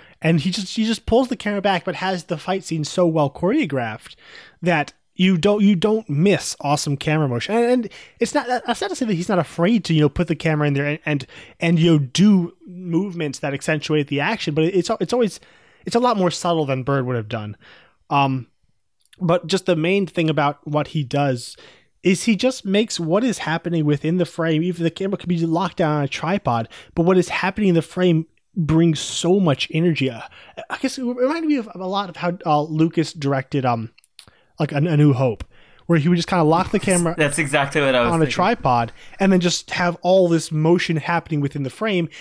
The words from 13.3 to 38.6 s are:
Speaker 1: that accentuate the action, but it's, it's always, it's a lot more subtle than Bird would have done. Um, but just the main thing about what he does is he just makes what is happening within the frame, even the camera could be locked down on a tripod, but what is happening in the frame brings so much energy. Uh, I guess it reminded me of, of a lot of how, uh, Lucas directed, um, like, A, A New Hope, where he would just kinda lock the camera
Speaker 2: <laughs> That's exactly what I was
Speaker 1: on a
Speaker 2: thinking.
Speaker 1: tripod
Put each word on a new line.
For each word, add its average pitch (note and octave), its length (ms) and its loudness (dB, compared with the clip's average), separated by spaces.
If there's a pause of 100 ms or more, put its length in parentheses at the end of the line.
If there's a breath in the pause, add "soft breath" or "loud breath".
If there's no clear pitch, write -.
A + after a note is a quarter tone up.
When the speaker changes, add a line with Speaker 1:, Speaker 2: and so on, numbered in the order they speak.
Speaker 1:
that C#3 160 -4
accentuate D3+ 520 -2
the C#3 120 -2
action, E3+ 340 -2
but D#3 100 2
it's, F3 280 0 (100)
it's E3+ 120 -2
always, A#3 260 0 (480 soft breath)
it's F#3 80 -2
a A#3 40 2
lot B3 180 2
more F3+ 120 2
subtle E3 360 -2
than C3 180 -2
Bird C3+ 240 -2
would B2+ 80 -2
have A2 140 -6
done. G#2+ 280 -8 (540 soft breath)
Um, C3+ 360 0 (720)
but F3 280 0
just F#3 180 -2
the F3+ 100 2
main F3+ 300 0
thing D#3+ 240 -2
about D3 380 -2
what D3 220 -2
he D#3 140 -4
does C3+ 540 -2 (460 loud breath)
is F#3 200 2
he A3+ 120 2
just B3 280 -2
makes G#3 360 -2
what E3+ 240 0
is A#3+ 160 -2
happening E3 460 -2
within D3 320 0
the F3 80 0
frame, D#3+ 360 0
even E3+ 220 -2
the E3 80 0
camera G3 260 -4
could - 120 -12
be E3+ 160 0
locked E3 320 -2
down D3+ 200 0
on D3 60 0
a C#3 40 -2
tripod, C3 640 -4 (240 loud breath)
but E3+ 100 0
what F#3 140 4
is F3+ 120 2
happening G3 400 -2
in E3+ 60 4
the D#3+ 60 4
frame E3+ 460 0 (280)
brings D#3+ 440 2
so - 400 0
much D#3+ 320 0
energy. D#3 400 0
Uh, A2+ 100 -14 (480 loud breath)
I - 80 -8
guess C4 220 -6
it C4 40 -6
reminded B3+ 440 -2
me D4 100 0
of, A3 120 -6
of F3+ 120 -14
a F#3 60 -6
lot G3 220 -4
of - 80 -16
how, F3 280 -4
uh, D3+ 160 4
Lucas D#3+ 520 0
directed, C#3 520 -2
um, A#2 260 -2 (680 soft breath)
like, D3+ 120 -2
A, C#3+ 60 4
A D#3 200 2
New D3 160 6
Hope, A#2+ 300 -2 (440 soft breath)
where E3+ 120 4
he D3 100 2
would F3+ 60 4
just E3+ 120 -2
kinda F3 160 2
lock D#3+ 280 2
the G#3 80 0
camera F3 360 0
Speaker 2:
<laughs> - 20 -4
That's D3+ 220 0
exactly C#3+ 420 0
what C3+ 140 2
I B2 60 4
was A#2+ 120 2
Speaker 1:
on E3 80 2
a D#3 40 4
Speaker 2:
thinking. B2+ 80 -2
Speaker 1:
tripod C3+ 580 0 (280 loud breath)